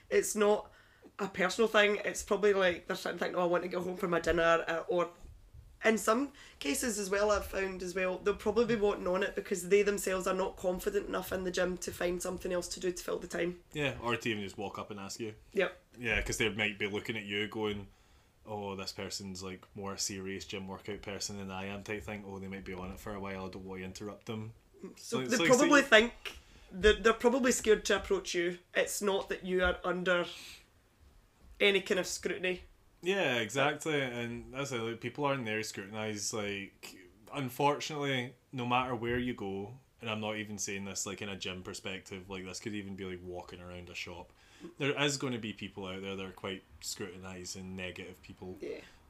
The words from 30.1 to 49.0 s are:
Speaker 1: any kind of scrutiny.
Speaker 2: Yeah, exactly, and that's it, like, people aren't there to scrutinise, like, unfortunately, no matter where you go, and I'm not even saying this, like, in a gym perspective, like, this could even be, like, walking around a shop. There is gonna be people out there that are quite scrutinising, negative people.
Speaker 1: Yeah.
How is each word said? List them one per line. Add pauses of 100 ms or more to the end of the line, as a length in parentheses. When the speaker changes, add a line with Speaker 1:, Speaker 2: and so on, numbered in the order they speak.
Speaker 1:
any
kind
of
scrutiny. (420)
Speaker 2:
Yeah,
exactly,
and
that's
it,
like,
people
aren't
there
to
scrutinise,
like, (380)
unfortunately, (180)
no
matter
where
you
go, (280)
and
I'm
not
even
saying
this,
like,
in
a
gym
perspective,
like,
this
could
even
be,
like,
walking
around
a
shop. (460)
There (120)
is
gonna
be
people
out
there
that
are
quite (200)
scrutinising,
negative
people.
Speaker 1:
Yeah. (280)